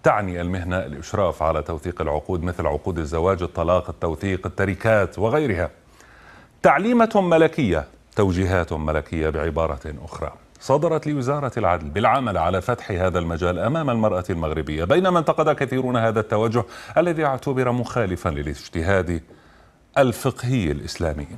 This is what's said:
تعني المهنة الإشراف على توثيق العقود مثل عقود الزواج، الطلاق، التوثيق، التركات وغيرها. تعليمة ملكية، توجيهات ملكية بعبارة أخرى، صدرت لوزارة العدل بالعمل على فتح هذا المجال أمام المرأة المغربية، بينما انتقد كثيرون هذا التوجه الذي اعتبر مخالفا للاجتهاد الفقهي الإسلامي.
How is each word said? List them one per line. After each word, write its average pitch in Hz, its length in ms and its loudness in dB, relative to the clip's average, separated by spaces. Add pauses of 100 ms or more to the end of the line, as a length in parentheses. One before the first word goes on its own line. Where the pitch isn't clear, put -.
تعني 101 380 2
المهنة 90 380 -2
الإشراف 78 640 -2
على 78 200 2
توثيق 82 380 -6
العقود 78 420 -2
مثل 87 240 -4
عقود 78 320 -2
الزواج، 82 440 0
الطلاق، 85 480 0
التوثيق، 90 560 -4
التركات 98 720 0
وغيرها. 110 520 0 (920)
تعليمة 220 520 4
ملكية، 160 720 4 (320)
توجيهات 92 560 2
ملكية 78 580 -2
بعبارة 76 640 -4 (100)
أخرى، - 280 -10 (280)
صدرت 151 460 0
لوزارة 139 500 -2
العدل 87 320 2
بالعمل 110 500 2
على 92 220 2
فتح 120 300 -4
هذا 90 280 0
المجال 85 400 -2
أمام 139 320 0
المرأة 107 400 2
المغربية، 78 540 -2
بينما 175 340 4
انتقد 156 360 2
كثيرون 127 420 -2
هذا 113 240 2
التوجه 110 440 0 (340)
الذي 165 260 2
اعتبر 127 480 0
مخالفا 113 560 -2
للاجتهاد 82 960 -2 (760)
الفقهي 123 720 0
الإسلامي. 73 560 -4 (100)